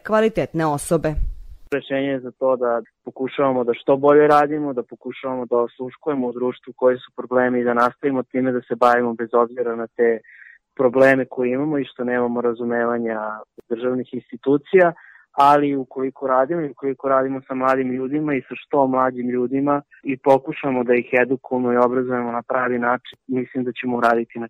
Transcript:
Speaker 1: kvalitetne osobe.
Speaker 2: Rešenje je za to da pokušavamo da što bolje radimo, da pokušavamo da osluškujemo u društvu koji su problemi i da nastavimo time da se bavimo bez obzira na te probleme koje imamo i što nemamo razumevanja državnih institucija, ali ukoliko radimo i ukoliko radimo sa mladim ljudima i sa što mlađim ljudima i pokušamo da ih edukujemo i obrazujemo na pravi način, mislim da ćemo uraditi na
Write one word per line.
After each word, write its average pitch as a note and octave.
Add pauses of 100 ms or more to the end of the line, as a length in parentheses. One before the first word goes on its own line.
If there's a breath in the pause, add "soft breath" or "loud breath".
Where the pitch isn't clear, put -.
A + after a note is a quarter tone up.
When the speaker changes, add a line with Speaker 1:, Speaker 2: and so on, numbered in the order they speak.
Speaker 1:
kvalitetne G3
osobe. D#3 (560)
Speaker 2:
Rešenje C#3
je C3+
za B2
to C3
da A#2+ (220)
pokušavamo B2+
da A#2+
što C#3
bolje C#3+
radimo, D3
da A#2+
pokušavamo B2+
da A#2+
osluškujemo B2+
u A#2+
društvu B2
koji B2+
su -
problemi B2+
i A#2+
da A#2+
nastavimo B2
time C3
da B2
se B2
bavimo A#2+
bez A2+
obzira A#2+
na A#2
te A#2 (540 loud breath)
probleme C3
koje B2
imamo C#3+
i C3+
što -
nemamo A#2+
razumevanja A#2 (500)
državnih B2
institucija, C#3+ (400 loud breath)
ali C#3+
ukoliko C3+
radimo C3
i C#3+
ukoliko C3+
radimo C3+
sa C3+
mladim C3
ljudima C#3+
i B2+
sa -
što C#3
mlađim B2+
ljudima C3+ (200 soft breath)
i C#3
pokušamo C3
da A#2+
ih A#2+ (140)
edukujemo B2+
i B2
obrazujemo B2
na A#2+
pravi B2
način, B2
mislim B2+
da B2
ćemo B2+
uraditi A#2
na A#2